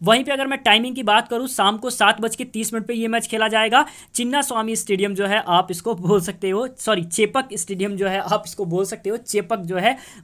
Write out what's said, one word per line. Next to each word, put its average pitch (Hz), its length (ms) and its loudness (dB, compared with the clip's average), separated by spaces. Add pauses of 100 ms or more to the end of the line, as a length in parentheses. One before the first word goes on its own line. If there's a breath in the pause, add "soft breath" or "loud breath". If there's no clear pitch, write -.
वहीं 226 220 4
पे 285 80 -4
अगर 269 140 -2
मैं 269 140 -2
टाइमिंग 233 340 4
की 262 100 -6
बात 214 240 4
करूँ, 240 200 -4
शाम 208 280 0
को 247 140 -6
सात 208 300 2
बज 220 160 -4
के 254 100 -8
तीस 220 280 -6
मिनट 220 120 -4
पे 240 80 -4
ये 226 140 -2
मैच 226 180 -2
खेला 220 220 0
जाएगा। 220 360 4 (300 loud breath)
चिन्ना 247 280 0
स्वामी 226 340 -2
स्टेडियम 202 380 0
जो 196 120 -2
है 202 220 2
आप 175 220 4
इसको 202 260 -4
बोल 185 260 2
सकते 190 280 -4
हो, 214 160 -2 (120)
सॉरी, 196 260 0
चेपक 208 500 0
स्टेडियम 202 420 -6
जो 196 120 0
है 190 140 -2
आप 208 240 0
इसको - 200 -8
बोल 180 180 0
सकते 196 260 -8
हो। 220 80 -4
चेपक 208 440 -4
जो 175 140 -4
है 220 200 2 (280 loud breath)